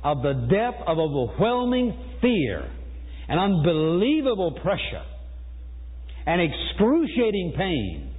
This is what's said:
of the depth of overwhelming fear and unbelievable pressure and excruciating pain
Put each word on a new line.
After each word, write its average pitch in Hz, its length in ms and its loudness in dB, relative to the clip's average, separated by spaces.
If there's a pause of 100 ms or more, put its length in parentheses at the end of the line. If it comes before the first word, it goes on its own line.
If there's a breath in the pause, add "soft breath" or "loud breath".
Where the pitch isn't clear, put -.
of 147 180 2
the 139 120 2 (160)
depth 220 380 2
of 160 100 2
overwhelming 220 960 2 (280)
fear 117 480 2 (580 loud breath)
and 156 120 2
unbelievable 185 1120 2 (120)
pressure 147 400 -2 (1200 loud breath)
and 175 160 2
excruciating 214 1160 2
pain 117 600 -2